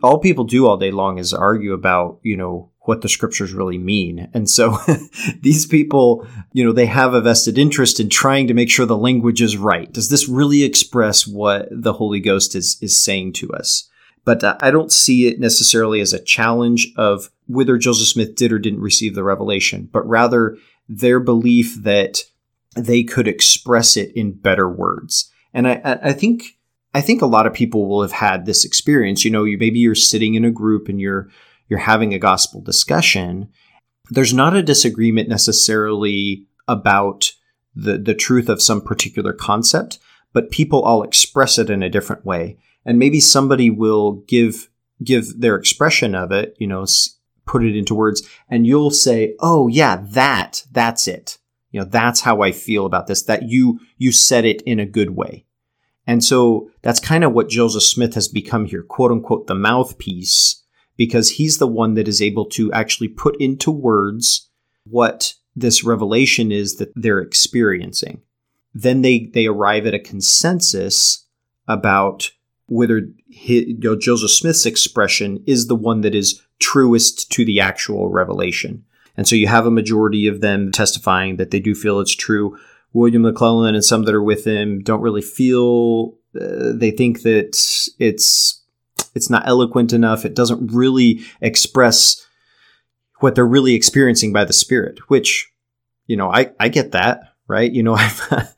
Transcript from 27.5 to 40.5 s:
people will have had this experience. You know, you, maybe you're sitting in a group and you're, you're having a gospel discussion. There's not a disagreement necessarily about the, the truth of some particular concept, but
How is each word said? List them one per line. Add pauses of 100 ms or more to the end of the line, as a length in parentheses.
people
will
have
had
this
experience.
You
know,
you,
maybe
you're
sitting
in
a
group
and
you're, (380)
you're
having
a
gospel
discussion. (600)
There's
not
a
disagreement
necessarily (220)
about (440)
the,
the
truth
of
some
particular
concept, (340)
but